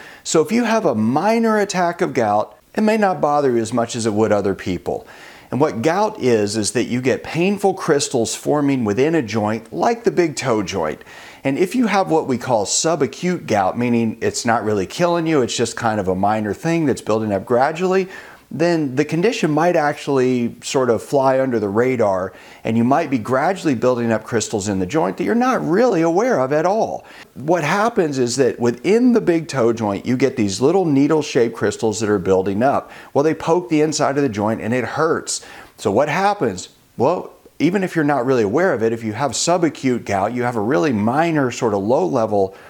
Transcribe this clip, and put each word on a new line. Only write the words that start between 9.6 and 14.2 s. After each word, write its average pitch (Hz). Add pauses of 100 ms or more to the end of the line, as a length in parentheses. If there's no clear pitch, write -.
like 208
the 196
big 160
toe 117
joint. 85 (420)
And 135
if 185
you 240
have 190
what 156
we 127
call 110
subacute 165
gout, 98
meaning 117